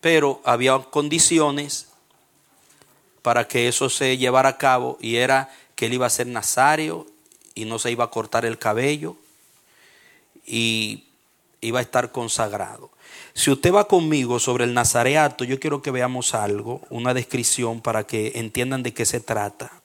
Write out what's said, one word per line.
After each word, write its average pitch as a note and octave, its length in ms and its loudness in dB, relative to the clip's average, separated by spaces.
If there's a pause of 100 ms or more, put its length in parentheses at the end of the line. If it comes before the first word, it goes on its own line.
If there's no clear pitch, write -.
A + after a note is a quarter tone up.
Pero D3+ 440 2
había B2+ 340 4
condiciones D3 1080 0 (1300)
para A#2+ 260 0
que A#2+ 180 0
eso B2 220 0
se C3 280 0
llevara B2+ 340 4
a C3 80 -8
cabo, B2+ 420 2
y A#2 160 -4
era C3 340 2 (240)
que - 120 -2
él A#2 80 -2
iba B2+ 120 0
a A#2 40 0
ser B2 160 -2
nazario D3+ 800 0 (480)
y A2 100 -8
no A2+ 140 -6
se A#2+ 120 -2
iba A#2+ 140 0
a A#2 60 -8
cortar A#2 340 -4
el A#2 140 -2
cabello D3 580 -2 (1300)
y A2+ 600 -2 (560)
iba A#2 180 -2
a B2 40 0
estar A#2+ 280 0
consagrado. G#2+ 800 -6 (440)
Si - 160 2
usted D#3 220 4
va G3+ 140 6
conmigo D3+ 540 2
sobre B2 240 0
el A#2+ 100 0
nazareato, B2+ 720 2
yo C3 160 -4
quiero C#3+ 220 -4
que C#3+ 100 -6
veamos B2 420 -2
algo, G#2+ 460 -4 (100)
una B2 240 -2
descripción A#2 680 -2
para A2 260 -2
que G#2+ 300 -4
entiendan B2 460 -4
de A#2+ 100 -6
qué A#2 120 -4
se A#2+ 160 -2
trata. G#2+ 640 -6